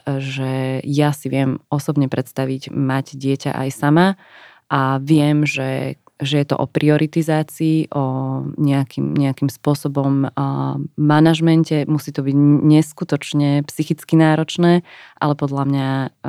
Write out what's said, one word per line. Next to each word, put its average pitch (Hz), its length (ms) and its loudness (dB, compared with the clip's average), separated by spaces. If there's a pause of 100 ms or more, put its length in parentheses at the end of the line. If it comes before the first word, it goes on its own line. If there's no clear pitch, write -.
(220)
že 131 640 -6
ja 147 320 0
si 131 160 -8
viem 135 240 0 (160)
osobne 143 400 0
predstaviť 131 560 -6
mať 135 480 -4
dieťa 135 400 -4
aj 135 160 -4
sama 156 340 4 (640)
a 135 320 0
viem, 147 480 2
že, 131 480 -6 (220)
že 143 240 0
je 143 80 -4
to 135 80 -2
o 131 80 -2
prioritizácii, 156 1300 0
o 139 100 -2 (540)
nejakým, 139 580 0
nejakým 139 320 0
spôsobom, 139 800 -2
a, 139 460 -4 (240)
manažmente. 156 880 4
Musí 151 240 -4
to 143 100 -6
byť 139 140 0 (280)
neskutočne 147 1000 2
psychicky - 540 -6
náročné, 160 640 2 (360)
ale 147 200 0
podľa 139 240 -2
mňa, 139 320 0
a, 135 140 -2 (200)